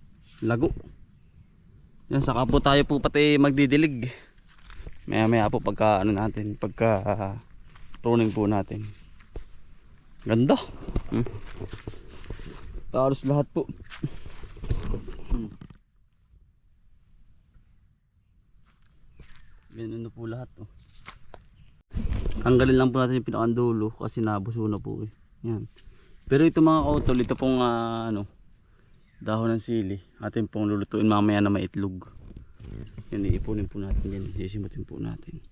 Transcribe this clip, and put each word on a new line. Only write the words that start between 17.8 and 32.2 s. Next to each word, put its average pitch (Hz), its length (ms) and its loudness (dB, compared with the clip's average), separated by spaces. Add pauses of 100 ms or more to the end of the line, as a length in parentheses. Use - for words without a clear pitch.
Ganun 113 240 -8
na 113 100 -8
po 117 140 -12
lahat, 117 240 -8 (160)
oh. 101 60 -18 (1700)
Tanggalin 127 320 6
lang 131 160 6
po 127 80 0
natin 127 240 2
yung - 80 -6
pinakandulo 113 640 0
kasi - 240 -8
nabuso 110 480 -2
na 107 160 -2
po, 107 160 -8
eh. 107 120 -8 (360)
Yan. 110 160 -4 (640)
Pero 139 160 4
ito 165 160 4
mga 160 240 6
kautol, 131 400 2
ito 120 160 -2
pong, 131 240 2
ah, 117 480 0
ano, 104 160 -2 (960)
dahon 113 320 0
ng 110 80 -2
sili. 104 320 -2 (240)
Atin 107 320 -2
pong 107 160 0
lulutuin 104 400 0
mamaya 104 320 6
na 101 160 4
maitlog. 92 480 -2 (1120)